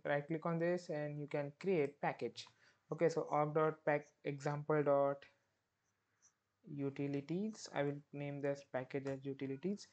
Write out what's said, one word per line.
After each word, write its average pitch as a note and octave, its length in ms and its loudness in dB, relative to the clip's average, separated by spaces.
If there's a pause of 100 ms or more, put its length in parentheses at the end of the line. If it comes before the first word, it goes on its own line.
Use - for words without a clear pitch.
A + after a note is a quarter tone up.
right C#3+ 240 0
click D#3+ 180 -2
on E3+ 140 0
this F3 300 0
and D3 280 -4
you D3 100 -6
can C#3+ 340 -2
create D#3+ 400 2
package. C3 440 -4 (460)
Okay, D#3+ 160 4
so D#3 140 0
org D3+ 320 2
dot D#3 220 4 (100)
pack D3+ 220 2 (180)
example D3 580 0
dot C#3 400 4 (1500)
utilities. C#3+ 1000 -2
I C#3+ 80 2
will C#3+ 160 0 (160)
name C#3+ 280 -6
this C#3+ 200 0 (100)
package C3+ 360 -4
as C3+ 180 -4
utilities, C#3 680 -4